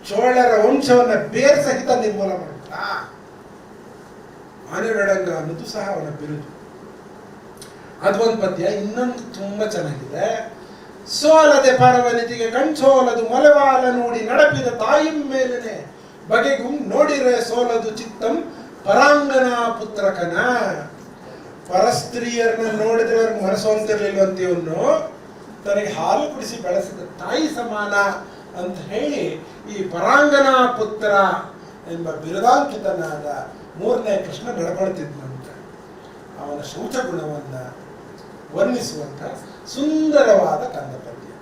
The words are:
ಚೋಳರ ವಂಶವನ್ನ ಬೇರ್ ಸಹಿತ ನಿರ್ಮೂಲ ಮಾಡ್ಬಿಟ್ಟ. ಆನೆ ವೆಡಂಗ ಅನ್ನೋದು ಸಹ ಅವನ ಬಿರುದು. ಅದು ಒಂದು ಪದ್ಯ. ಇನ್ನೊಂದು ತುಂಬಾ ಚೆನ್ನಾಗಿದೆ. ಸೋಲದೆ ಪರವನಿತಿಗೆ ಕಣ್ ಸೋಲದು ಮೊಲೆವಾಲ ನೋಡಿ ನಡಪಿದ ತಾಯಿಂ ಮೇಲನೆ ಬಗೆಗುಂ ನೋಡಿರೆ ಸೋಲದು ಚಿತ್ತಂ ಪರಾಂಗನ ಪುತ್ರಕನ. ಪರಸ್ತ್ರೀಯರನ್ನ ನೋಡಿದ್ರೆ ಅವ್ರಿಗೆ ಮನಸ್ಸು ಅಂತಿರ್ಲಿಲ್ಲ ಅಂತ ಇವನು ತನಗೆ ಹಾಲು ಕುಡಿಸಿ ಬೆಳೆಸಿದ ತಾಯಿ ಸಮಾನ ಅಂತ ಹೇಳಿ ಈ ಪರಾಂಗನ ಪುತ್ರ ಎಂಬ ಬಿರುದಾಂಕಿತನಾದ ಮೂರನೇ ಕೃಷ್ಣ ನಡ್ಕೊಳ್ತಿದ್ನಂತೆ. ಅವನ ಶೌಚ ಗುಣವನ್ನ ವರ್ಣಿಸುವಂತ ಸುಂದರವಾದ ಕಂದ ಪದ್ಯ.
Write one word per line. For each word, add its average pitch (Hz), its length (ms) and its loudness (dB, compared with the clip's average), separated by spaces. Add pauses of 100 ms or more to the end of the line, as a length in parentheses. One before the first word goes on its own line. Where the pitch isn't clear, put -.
ಚೋಳರ 233 580 4
ವಂಶವನ್ನ 247 480 6
ಬೇರ್ 254 500 4
ಸಹಿತ 254 260 -2
ನಿರ್ಮೂಲ 214 380 0
ಮಾಡ್ಬಿಟ್ಟ. - 440 -8 (2000)
ಆನೆ 202 180 -4
ವೆಡಂಗ 190 460 0
ಅನ್ನೋದು 156 300 -8
ಸಹ 202 220 -8
ಅವನ 156 220 -6
ಬಿರುದು. 147 460 -12 (1500)
ಅದು 202 220 2
ಒಂದು 220 180 0
ಪದ್ಯ. 185 220 -4
ಇನ್ನೊಂದು 220 680 -4
ತುಂಬಾ 202 320 -6
ಚೆನ್ನಾಗಿದೆ. 151 840 -6 (680)
ಸೋಲದೆ 294 580 6
ಪರವನಿತಿಗೆ 240 720 4
ಕಣ್ 302 260 0
ಸೋಲದು 247 460 4
ಮೊಲೆವಾಲ 262 680 4
ನೋಡಿ 240 300 -2
ನಡಪಿದ 262 460 2
ತಾಯಿಂ 277 640 0
ಮೇಲನೆ 247 680 -4 (320)
ಬಗೆಗುಂ 254 500 0 (100)
ನೋಡಿರೆ 254 600 2
ಸೋಲದು 226 420 0
ಚಿತ್ತಂ 233 640 -6 (300)
ಪರಾಂಗನ 262 680 4 (240)
ಪುತ್ರಕನ. 196 580 -2 (1400)
ಪರಸ್ತ್ರೀಯರನ್ನ 226 1120 0
ನೋಡಿದ್ರೆ 226 380 2
ಅವ್ರಿಗೆ 214 260 0
ಮನಸ್ಸು 208 240 0
ಅಂತಿರ್ಲಿಲ್ಲ 208 520 0
ಅಂತ 185 180 0
ಇವನು 175 760 0 (480)
ತನಗೆ 202 280 -2
ಹಾಲು - 420 -2
ಕುಡಿಸಿ - 280 -10
ಬೆಳೆಸಿದ 180 380 -4 (180)
ತಾಯಿ 247 300 -4
ಸಮಾನ 208 460 -6 (680)
ಅಂತ 185 160 -8
ಹೇಳಿ 226 460 -6 (480)
ಈ 196 180 -6
ಪರಾಂಗನ 262 800 4 (120)
ಪುತ್ರ 214 280 -4 (880)
ಎಂಬ 165 180 -8
ಬಿರುದಾಂಕಿತನಾದ 175 1400 -2 (320)
ಮೂರನೇ 214 380 0
ಕೃಷ್ಣ 185 320 -8
ನಡ್ಕೊಳ್ತಿದ್ನಂತೆ. 156 1040 -6 (880)
ಅವನ 143 200 -10
ಶೌಚ 208 460 -8
ಗುಣವನ್ನ 143 640 -10 (840)
ವರ್ಣಿಸುವಂತ - 680 -4 (460)
ಸುಂದರವಾದ 285 960 2
ಕಂದ - 280 -10
ಪದ್ಯ. - 320 -16 (160)